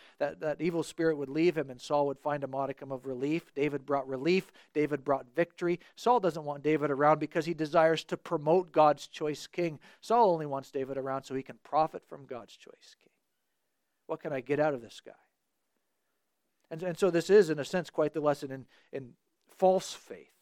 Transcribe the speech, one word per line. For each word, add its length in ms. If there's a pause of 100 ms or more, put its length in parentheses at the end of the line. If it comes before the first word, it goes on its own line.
(180)
that, 220
that 200
evil 220
spirit 340
would 140
leave 260
him 140
and 100
Saul 280
would 100
find 260
a 20
modicum 460
of 140
relief. 480
David 320
brought 200
relief. 460 (220)
David 280
brought 320
victory. 460 (160)
Saul 240
doesn't 240
want 180
David 280
around 300
because 260
he 80
desires 500
to 140
promote 520
God's 360
choice 400
king. 340 (220)
Saul 280
only 140
wants 260
David 280
around 260
so 100
he 80
can 200
profit 440
from 200
God's 280
choice 480
king. 100 (920)
What 160
can 140
I 80
get 180
out 140
of 80
this 200
guy? 100 (1600)
And, 120
and 160
so 120
this 180
is, 220
in 80
a 60
sense, 260
quite 240
the 80
lesson 280
in, 160 (240)
in 220 (460)
false 340
faith, 500